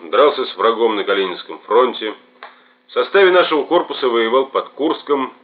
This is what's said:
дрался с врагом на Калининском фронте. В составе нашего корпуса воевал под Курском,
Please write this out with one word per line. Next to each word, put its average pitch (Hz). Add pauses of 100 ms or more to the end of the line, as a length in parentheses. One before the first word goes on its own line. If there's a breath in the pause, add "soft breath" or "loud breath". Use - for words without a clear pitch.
дрался 131
с -
врагом 110
на 95
Калининском 92
фронте. 110 (760 loud breath)
В -
составе 185
нашего 165
корпуса -
воевал 117
под -
Курском, 139 (120)